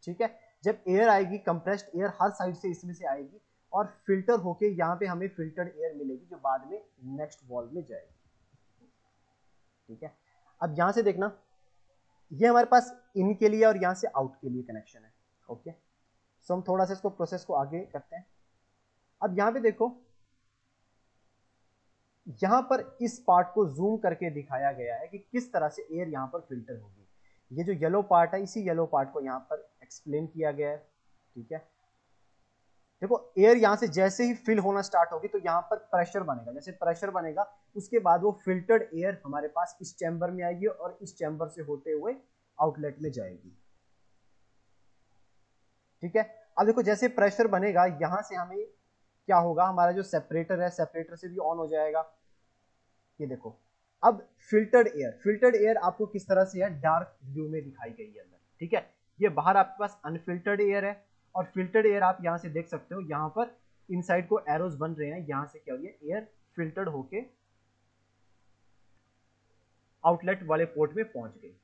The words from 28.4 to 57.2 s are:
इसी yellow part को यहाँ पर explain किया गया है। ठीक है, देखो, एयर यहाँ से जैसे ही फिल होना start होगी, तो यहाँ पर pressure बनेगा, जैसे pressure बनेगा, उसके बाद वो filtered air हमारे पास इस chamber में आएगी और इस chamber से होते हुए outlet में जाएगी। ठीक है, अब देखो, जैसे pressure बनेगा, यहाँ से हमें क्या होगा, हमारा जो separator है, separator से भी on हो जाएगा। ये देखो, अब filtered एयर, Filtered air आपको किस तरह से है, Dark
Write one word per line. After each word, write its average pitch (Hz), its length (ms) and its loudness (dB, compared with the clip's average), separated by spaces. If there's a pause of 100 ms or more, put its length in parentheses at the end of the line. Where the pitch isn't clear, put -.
इसी 202 180 -8
yellow 165 260 0
part 135 260 -2
को 151 80 -6
यहाँ 131 180 -6 (120)
पर 151 180 -10 (140)
explain 151 440 -8
किया 160 260 -4
गया 147 180 -4
है। 151 60 -8 (600)
ठीक 117 160 -14
है, 160 60 -10 (1400)
देखो, 208 360 0
एयर 220 180 10
यहाँ 214 200 6
से 220 140 0
जैसे 190 340 2
ही 240 120 0
फिल 220 220 0
होना 196 240 0
start 175 300 2
होगी, 170 160 -6
तो 208 100 -4
यहाँ 170 240 0
पर 214 140 -2 (100)
pressure 180 360 0
बनेगा, 123 300 -6
जैसे 143 220 -14
pressure 170 360 -2
बनेगा, 175 360 -4 (300)
उसके 208 240 0
बाद 175 220 6
वो 208 100 4 (120)
filtered 190 380 4 (120)
air 180 300 -2
हमारे 147 240 -6
पास 175 320 -4
इस - 180 -16
chamber 170 320 -2
में 180 140 -6
आएगी 175 220 -2
और 175 360 -6
इस - 160 -18
chamber 156 300 -4
से 156 140 -14
होते 147 300 -6
हुए 165 220 -4 (440)
outlet 151 440 -2
में 160 100 -6
जाएगी। 92 440 -12 (2500)
ठीक 175 140 -4
है, 220 60 4 (340)
अब 202 100 6
देखो, 226 160 4
जैसे 208 280 2
pressure 202 380 4
बनेगा, 185 360 4 (160)
यहाँ 175 220 -2
से 208 120 -12
हमें 180 300 -8 (640)
क्या 196 100 8
होगा, 170 260 4
हमारा 180 280 4
जो 196 100 -2
separator 165 580 -2
है, 180 100 0
separator 165 460 -6
से 180 120 -14
भी 175 80 -10
on 165 200 -2
हो 165 120 -4
जाएगा। 156 320 0 (1200)
ये 147 60 -6
देखो, 120 300 -12 (460)
अब 220 240 2 (240)
filtered 220 380 4
एयर, 135 220 -6 (120)
Filtered 226 340 2
air 214 220 4
आपको 180 280 -2
किस 202 220 -10
तरह 190 160 4
से 190 180 -6
है, 202 80 -2 (100)
Dark 160 440 0